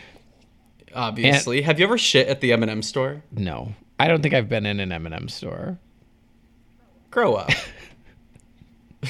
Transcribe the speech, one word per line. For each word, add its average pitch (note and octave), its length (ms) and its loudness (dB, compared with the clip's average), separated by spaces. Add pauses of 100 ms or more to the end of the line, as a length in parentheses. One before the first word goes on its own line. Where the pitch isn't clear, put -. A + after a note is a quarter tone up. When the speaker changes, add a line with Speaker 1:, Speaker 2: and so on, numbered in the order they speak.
(960)
Speaker 1:
Obviously. B2 600 2
Speaker 2:
And C#3+ 80 0
Speaker 1:
Have D#3 140 2
you F3+ 60 6
ever A3+ 120 2
shit C3 300 4
at C3+ 140 -2
the B2 120 4
M A2+ 100 4
and A2 80 -2
M G#2+ 100 -6
store? C#3 400 -4 (100)
Speaker 2:
No. G#2 420 -6 (280)
I C#3+ 60 4
don't E3 160 4
think D3 100 0
I've A#2+ 140 2
been A2 180 -2
in G#2 140 -2
an F#2 140 -4
M E2 120 -8
and D#2+ 80 -10
M - 140 -10
store. - 500 -10 (1300)
Speaker 1:
Grow G3+ 240 2
up. F#2+ 200 -4
Speaker 2:
<laughs> - 40 -8 (1500)